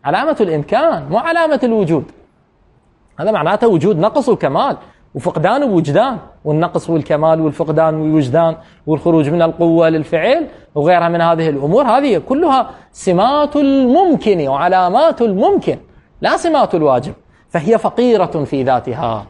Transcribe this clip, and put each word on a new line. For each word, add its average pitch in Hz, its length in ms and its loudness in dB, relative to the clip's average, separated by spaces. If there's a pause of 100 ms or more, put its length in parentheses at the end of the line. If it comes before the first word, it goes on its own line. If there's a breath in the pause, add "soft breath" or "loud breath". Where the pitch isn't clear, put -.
علامة 240 360 -2
الإمكان، 185 680 0
مو 190 80 -2
علامة 320 460 0
الوجود. 196 400 0 (1160)
هذا 190 120 -2
معناته 202 360 0
وجود 175 320 2
نقص 220 300 0
وكمال 180 480 -2 (380 loud breath)
وفقدان 175 480 -2
ووجدان، 196 540 0 (280)
والنقص 160 440 -2
والكمال 160 520 0
والفقدان 156 540 0
والوجدان 156 600 0 (320 loud breath)
والخروج 156 420 0
من 170 120 0
القوة 165 480 2
للفعل 170 580 0 (280 loud breath)
وغيرها 170 340 2
من 170 120 0
هذه 165 280 2
الأمور، 151 340 0
هذه 254 340 2
كلها 269 520 0 (220 loud breath)
سمات 277 640 0
الممكن 269 920 2
وعلامات 185 760 2
الممكن، 233 560 0 (440 soft breath)
لا 240 160 0
سمات 285 380 0
الواجب، 147 380 0 (360 soft breath)
فهي 175 280 0
فقيرة 208 680 0
في 135 180 -4
ذاتها 117 680 -4